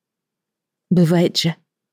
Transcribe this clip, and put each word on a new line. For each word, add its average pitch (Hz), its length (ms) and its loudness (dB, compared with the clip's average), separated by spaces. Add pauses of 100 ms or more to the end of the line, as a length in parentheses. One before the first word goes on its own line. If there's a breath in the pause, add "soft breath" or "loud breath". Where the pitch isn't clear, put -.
(880)
Бывает 175 480 0
же. 165 180 -4 (380)